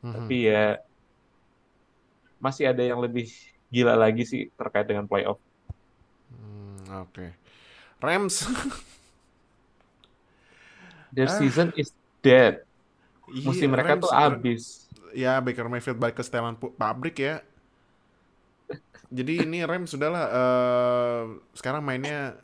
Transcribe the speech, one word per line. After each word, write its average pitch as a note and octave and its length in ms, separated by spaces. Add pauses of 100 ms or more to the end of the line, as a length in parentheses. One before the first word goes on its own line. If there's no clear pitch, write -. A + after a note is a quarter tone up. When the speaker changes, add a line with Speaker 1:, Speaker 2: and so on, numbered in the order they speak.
Speaker 1:
Mhm. A#2+ 80
Speaker 2:
Tapi A#2 220 (180)
ya G#2+ 240 (1600)
masih C3+ 320
ada B2 160
yang A#2+ 160
lebih A#2+ 320 (400)
gila A#2+ 240
lagi A2 240
sih A#2 320
terkait - 320
dengan G#2 240
playoff. G2+ 320 (880)
Speaker 1:
Hmm, G2+ 720
oke. F2+ 320 (640)
Rams. F3+ 480
<laughs> B3+ 80 (2500)
Speaker 2:
Their C3 240
Speaker 1:
Ah. G3+ 80
Speaker 2:
season D3+ 320
is D3 160 (320)
dead. B2+ 400 (680)
Speaker 1:
Iya, C3+ 220
Speaker 2:
Musim C3+ 240
mereka B2+ 240
Speaker 1:
Rams F3+ 80
Speaker 2:
tuh D#3 80
Speaker 1:
kemarin, C#3 240
Speaker 2:
abis. A#2 260 (540)
Speaker 1:
ya, B2+ 240
Baker B2 260
Mayfield A#2+ 300
balik A#2 180
ke B2+ 80
setelan A#2 300
pu-, A#2 240
pabrik B2 400
ya. C#3 240 (1700)
Jadi C3 320
ini E3 240
Rams E3+ 240
sudahlah, D3+ 400
eh, B2 960 (340)
sekarang C#3 240
mainnya C#3 600